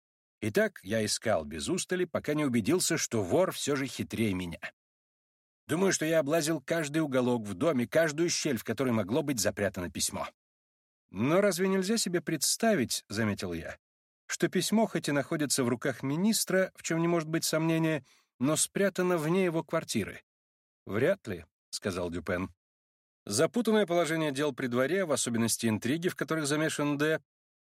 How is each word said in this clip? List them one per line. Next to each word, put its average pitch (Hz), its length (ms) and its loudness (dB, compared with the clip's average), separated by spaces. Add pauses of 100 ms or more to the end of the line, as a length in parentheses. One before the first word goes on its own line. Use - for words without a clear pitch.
(420)
Итак, 196 400 0
я 110 200 -2
искал 101 440 0
без 78 240 -6
устали, 185 340 -2
пока 151 300 -4
не 151 100 0
убедился, 139 540 2
что 110 240 0
вор 151 300 2
все 143 240 -2
же 135 100 -2
хитрее 107 480 -2
меня. 87 260 -6 (1080)
Думаю, 175 260 2
что 156 100 -2
я 160 140 4
облазил 151 420 2
каждый 160 380 -2
уголок 123 480 2
в 101 80 -8
доме, 127 320 2
каждую 160 420 2
щель, 135 300 0
в - 60 -8
которой 127 260 0
могло 113 320 0
быть 139 180 -2
запрятано 95 500 -2
письмо. - 380 -4 (840)
"Но 139 300 2
разве 190 280 2
нельзя 190 280 0
себе 175 240 -2
представить, — 160 880 0
заметил 101 440 -2
я, — - 260 -8 (480)
что - 220 0
письмо, 208 380 2
хоть - 220 -4
и 147 40 0
находится 143 500 0
в 117 60 2
руках 127 340 -2
министра, 185 720 0
в - 80 -18
чем 165 180 0
не 170 80 2
может 165 200 2
быть 160 160 -2
сомнения, 160 600 2 (340)
но 147 180 2
спрятано 180 600 2
вне 170 260 2
его 165 180 0
квартиры?" - 600 -4 (640)
"Вряд 123 420 0
ли", — 85 160 -8 (260)
сказал 90 400 -4
Дюпен. 90 400 -4 (760)
"Запутанное 202 600 2
положение 160 460 0
дел 139 220 -2
при 131 140 -4
дворе, 139 360 0
в 151 80 -2
особенности 117 540 0
интриги, 131 420 0
в - 80 -2
которых 160 300 -4
замешан 147 500 0
Д, 151 240 0 (520)